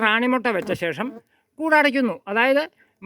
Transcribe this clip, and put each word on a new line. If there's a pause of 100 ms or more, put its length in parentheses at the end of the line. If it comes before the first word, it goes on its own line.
റാണി
മുട്ട (100)
വെച്ച (120)
ശേഷം (520)
കൂടടയ്ക്കുന്നു. (120)
അതായത് (420)